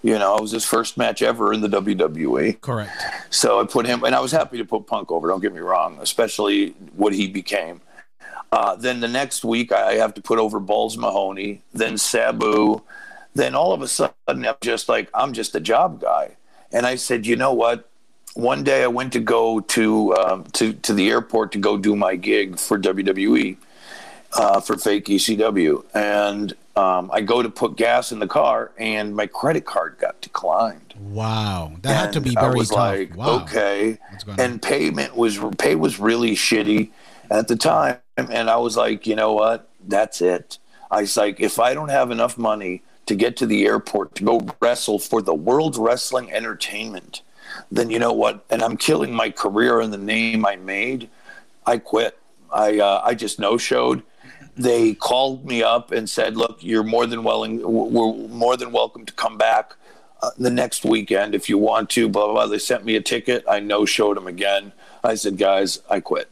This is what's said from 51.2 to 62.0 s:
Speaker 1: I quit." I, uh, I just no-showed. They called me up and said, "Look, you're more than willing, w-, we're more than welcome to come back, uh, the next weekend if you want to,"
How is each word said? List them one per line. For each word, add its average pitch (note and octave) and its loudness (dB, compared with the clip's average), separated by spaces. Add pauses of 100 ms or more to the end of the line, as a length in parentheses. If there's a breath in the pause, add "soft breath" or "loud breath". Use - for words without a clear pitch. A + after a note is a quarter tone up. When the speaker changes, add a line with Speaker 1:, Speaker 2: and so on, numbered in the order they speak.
Speaker 1:
I A#2+ 2
quit." - -2 (320)
I, G#2+ 2
uh, G2+ 4
I A#2 2
just A2 -6
no-showed. B2 2 (520 loud breath)
They A#2 4
called C3 0
me A#2+ 0
up A#2 2
and A2 -4
said, G#2+ -2
"Look, A#2 -4
you're A2 0
more A#2 2
than A#2 -6
willing, A2+ -2
w-, A2+ 0
we're A2+ 0
more A#2+ 0
than A#2+ -8
welcome A#2 -2
to - -18
come A2+ -6
back, A2 2 (460 soft breath)
uh, B2+ -2
the B2 0
next B2 -2
weekend G#2 0
if G2 -4
you G#2 0
want G#2+ 2
to," A#2 2